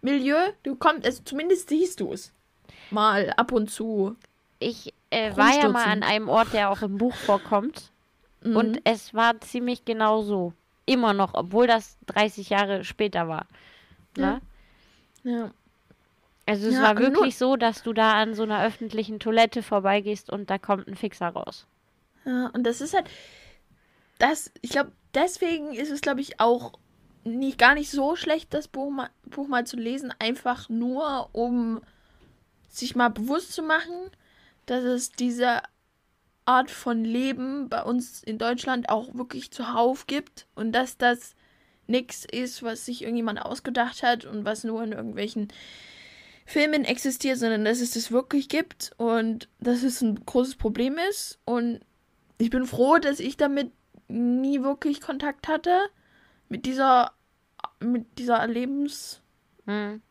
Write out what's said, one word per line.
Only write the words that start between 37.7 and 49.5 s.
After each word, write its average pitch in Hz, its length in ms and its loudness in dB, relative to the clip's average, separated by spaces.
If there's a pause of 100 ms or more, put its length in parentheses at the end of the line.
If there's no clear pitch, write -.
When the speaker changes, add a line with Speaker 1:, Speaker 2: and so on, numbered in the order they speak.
Speaker 1:
bei - 120 -4
uns 247 400 -4
in 220 140 -8
Deutschland 240 540 -2
auch 226 240 -2
wirklich 247 360 -10
zuhauf 240 560 0
gibt - 480 -8
und 220 180 -4
dass 254 260 0
das 240 360 0 (520)
nix 247 400 -2
ist, 247 360 -6
was 226 220 -8
sich 247 160 -10
irgendjemand 226 400 -4
ausgedacht 247 600 -4
hat 240 240 0
und 214 180 -8
was 214 180 -4
nur 226 220 -4
in 220 80 -6
irgendwelchen 214 560 -6 (960)
Filmen 302 400 2
existiert, 262 540 -2
sondern 226 260 0
dass 233 160 2
es 240 120 -4
das 226 200 -6
wirklich 262 380 0
gibt - 480 -4
und 226 500 -2 (100)